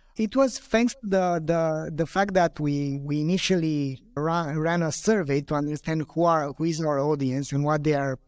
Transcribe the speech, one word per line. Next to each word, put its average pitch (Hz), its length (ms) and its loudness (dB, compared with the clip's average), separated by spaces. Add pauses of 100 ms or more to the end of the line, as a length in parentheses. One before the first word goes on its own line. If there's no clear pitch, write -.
(160)
It 220 200 -2
was 269 240 2
thanks 233 340 2
to - 140 -12
the, 180 360 2
the, 160 500 0
the 156 120 -2
fact 196 300 0
that 170 240 4
we, 143 400 -2
we 147 220 -2
initially 156 800 0 (140)
ra-, 160 400 -2
ran 165 280 0
a 156 80 0
survey 147 500 0
to 147 140 -4
understand 151 580 -4
who 165 100 0
are, 156 300 2
who 160 120 -6
is 165 160 -2
our 147 180 0
audience 139 520 -2
and 143 120 0
what 147 200 0
they 151 120 2
are 139 220 -2 (100)